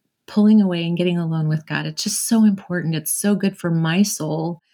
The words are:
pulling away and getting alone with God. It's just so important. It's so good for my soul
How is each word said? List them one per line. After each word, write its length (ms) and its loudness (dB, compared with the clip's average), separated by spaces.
pulling 340 4
away 260 0
and 100 -2
getting 220 0
alone 300 -2
with 180 -2
God. 200 -4
It's 180 -8
just 240 -6
so 160 4
important. 500 0
It's 180 -6
so 220 0
good 240 -2
for 120 -4
my 320 2
soul 580 -4